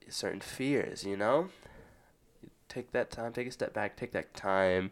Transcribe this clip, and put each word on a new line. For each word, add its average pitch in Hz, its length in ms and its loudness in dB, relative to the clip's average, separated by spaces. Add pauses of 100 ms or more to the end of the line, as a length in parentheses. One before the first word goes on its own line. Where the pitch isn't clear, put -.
certain 95 320 -4
fears, - 640 -2
you 98 140 -2
know? 135 320 4 (1200)
Take - 220 -8
that 120 180 0
time, 117 240 -6
take 123 140 -4
a 123 40 -6
step - 220 -4
back, 104 240 -2
take - 140 -6
that - 240 -4
time 95 560 4